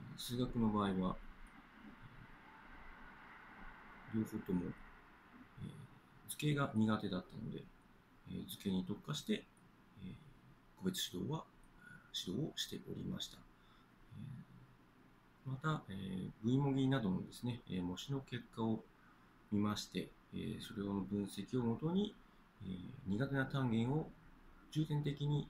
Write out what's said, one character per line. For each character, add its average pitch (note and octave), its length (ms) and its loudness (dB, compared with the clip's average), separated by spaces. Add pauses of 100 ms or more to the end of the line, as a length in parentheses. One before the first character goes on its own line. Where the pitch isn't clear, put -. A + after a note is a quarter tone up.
(180)
数 B2 200 -2
学 B2 220 2
の A2 100 6
場 G#2 160 6
合 F#2+ 80 4 (140)
は、 F#2 100 0 (3000)
両 A2 80 6
方 G#2+ 160 -2
と - 140 0
も、 F2+ 100 4 (1000)
え - 20 -6
ー、 - 640 -16
図 - 80 -8
形 D3+ 180 4
が C#3+ 180 4
苦 A2 240 6
手 G#2 120 -2
だ F#2 80 2
っ F2+ 80 -2
た - 100 -16
の - 160 -6
で、 - 120 -6 (680)
え F#2 60 -6
ー、 F#2 140 -6
図 - 80 -8
形 G2 140 0
に F#2 140 2
特 G#2 160 -4
化 D3 120 -4
し D3 100 -2
て、 - 200 0 (600)
え F#2 40 -10
ー、 - 60 -8 (680)
個 F#2+ 60 -4
別 - 280 2
指 F#2 60 -2
導 G2+ 120 -2
は、 D#3+ 120 -2 (800)
指 F2+ 60 -2
導 - 200 0
を - 60 -10
し - 100 -2
て - 120 -6 (100)
お F2+ 60 -6
り F2+ 80 -4
ま F#2 160 -2
し - 80 -4
た。 - 100 -16 (800)
え - 1300 -14
ー、 - 20 -2
ま C3 60 0
た、 D#3 320 0
え G2 40 -8
ー、 F#2+ 380 -4 (120)
V B2 140 6
模 C#3 160 4
擬 C3+ 140 6
な C3 140 6
ど G2+ 80 2
の F#2 160 2
で - 80 -12
す - 100 -8
ね、 A#2+ 260 -2
え F#2 40 -2
ー、 F2+ 100 0
模 F2+ 140 -2
試 - 140 -6
の C3+ 100 0
結 B2 220 -6 (120)
果 A2+ 80 0
を A2 200 2 (680)
見 G#2 80 6
ま G#2 160 4
し - 120 -4
て、 F2 220 -2 (240)
え F2+ 40 -6
ー、 F2 240 -4
そ - 140 -10
れ G2 80 -2
を G2+ 100 0
分 G2 320 2
析 G2+ 340 -2
を A#2+ 40 4
も A#2 120 4
と D#3 160 0
に、 G3 240 4 (480)
え F#2+ 60 -4
ー、 F2+ 100 -4 (280)
苦 G#2 200 4
手 C3+ 80 0
な C3+ 100 4
単 C3 240 2
元 A2+ 220 6
を D#3 180 2 (600)
重 D#3 140 4
点 D3 180 2
的 C#3+ 240 0
に D3 220 4